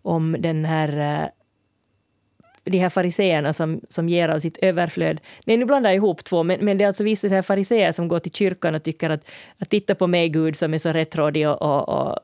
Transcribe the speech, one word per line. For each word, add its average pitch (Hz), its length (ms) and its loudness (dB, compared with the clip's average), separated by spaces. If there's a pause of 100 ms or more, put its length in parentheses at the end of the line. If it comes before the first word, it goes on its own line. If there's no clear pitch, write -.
om 160 360 -2
den 160 260 -2
här, 151 580 -2
eh, - 60 -6 (1400)
de 185 140 0
här 180 100 2
fariseerna 170 640 0
som, 160 360 -4
som 170 200 -4
ger 175 200 2
av 156 100 0
sitt 160 200 -6
överflöd. 170 640 0 (240)
Nej, 226 120 2
nu 247 80 0
blandar 247 260 2
jag 185 60 4
ihop 196 280 0
två, 170 180 0
men, 185 220 0
men 202 140 2
det 202 60 4
är - 20 4
alltså 202 180 0
vissa 208 240 0
här 190 140 2
fariseer 196 500 2
som 170 160 -4
går 170 100 0
till 160 140 -6
kyrkan 180 420 0
och 156 80 -4
tycker 160 280 -4
att, 151 140 -4 (340)
att - 120 -10
titta 202 240 0
på 185 120 2
mig, 175 220 2
Gud, 160 280 0
som 160 180 -2
är 160 40 -2
så 165 140 -2
rättrådig 156 560 0
och, - 140 -2
och, 143 260 0
och - 360 -2